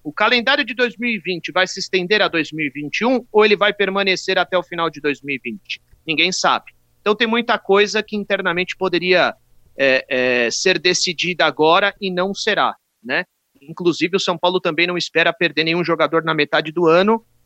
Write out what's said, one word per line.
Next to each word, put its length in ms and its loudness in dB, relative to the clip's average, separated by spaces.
O 80 -10
calendário 520 0
de 100 -8
dois 240 -2
mil 120 -4
e 80 -4
vinte 320 -8
vai 160 0
se 140 -10
estender 400 0
a 80 2
dois 240 -2
mil 140 -4
e 40 -4
vinte 300 -8
e 60 0
um 260 0
ou 140 6
ele 100 4
vai 160 2
permanecer 680 -2
até 200 -2
o 40 0
final 280 -4
de 100 -18
dois 220 -4
mil 120 -6
e 80 -8
vinte? 380 -12
Ninguém 260 0
sabe. 400 -2
Então 120 2
tem 120 0
muita 320 0
coisa 440 2
que 140 -8
internamente 640 -4
poderia, 560 2
é, 320 2
é, 420 0
ser 280 0
decidida 640 -2
agora 560 2
e 100 -4
não 220 -2
será, 420 -2
né? 200 -4
Inclusive 560 -2
o 40 2
São 180 -2
Paulo 200 2
também 280 0
não 100 -2
espera 380 0
perder 300 0
nenhum 200 0
jogador 400 0
na 80 -2
metade 400 0
do 140 2
ano, 360 4